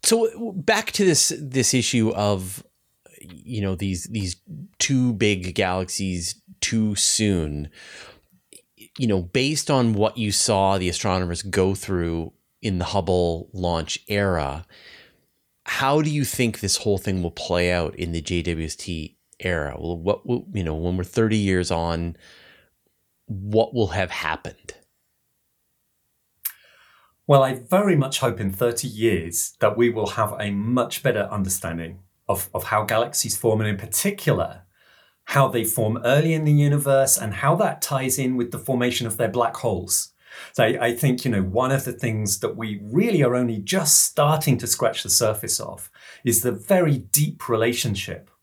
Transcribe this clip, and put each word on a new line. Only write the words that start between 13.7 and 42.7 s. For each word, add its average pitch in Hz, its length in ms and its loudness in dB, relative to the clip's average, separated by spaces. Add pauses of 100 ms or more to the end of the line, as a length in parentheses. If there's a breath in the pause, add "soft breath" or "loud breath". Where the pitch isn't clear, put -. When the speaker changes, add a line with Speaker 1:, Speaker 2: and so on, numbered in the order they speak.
Speaker 1:
era, 87 580 -2 (1000 loud breath)
how 143 360 2
do 151 80 0
you 147 140 0
think 117 360 -2
this 98 180 0
whole 101 200 2
thing 92 240 -2
will 85 80 -2
play 87 420 0
out 87 240 0
in 87 160 -6
the 82 80 -2
J 85 220 -2
W 80 240 -4
S 78 100 -8
T 80 400 -10 (240)
era? 80 380 -2
Well, 85 200 -6
what 87 280 -2
will, 123 260 -4
you 101 100 -2
know, 80 120 -2
when 87 220 -2
we're 90 80 -2
thirty 110 340 0
years 92 320 2
on, 85 460 -2 (1080 soft breath)
what 104 460 0
will 113 160 2
have 92 220 -2
happened? - 640 -6 (2500 loud breath)
Speaker 2:
Well, 139 160 8
I 135 120 2
very 185 420 2
much 135 240 0
hope 120 180 0
in 98 140 -2
thirty 117 340 0
years 101 720 -2
that 87 160 2
we 120 120 4
will 110 200 -2
have 104 300 -2
a 104 120 -4
much 110 520 -2
better 107 300 0
understanding 92 680 -4 (280)
of, - 260 -2
of 98 100 -4
how 107 200 0
galaxies 113 520 -2
form, 110 240 2
and 107 80 0
in 101 100 -2
particular, - 840 -2 (640 soft breath)
how 139 200 4
they 113 160 -2
form 110 400 -2
early 151 300 4
in 156 100 -2
the 151 80 4
universe 143 640 4
and 110 160 -4
how 143 240 2
that 175 240 -2
ties 131 380 -2
in 127 180 0
with 120 140 -2
the - 80 -10
formation 123 480 -2
of 110 100 -6
their 113 140 0
black 113 260 -2
holes. - 540 -2 (420 loud breath)
So 120 120 4
I, 117 220 2
I 120 80 2
think, 127 300 2
you 127 60 2
know, 101 120 2
one 110 280 2
of 135 140 0
the 123 80 -6
things 110 480 -2
that - 160 -4
we 104 260 -6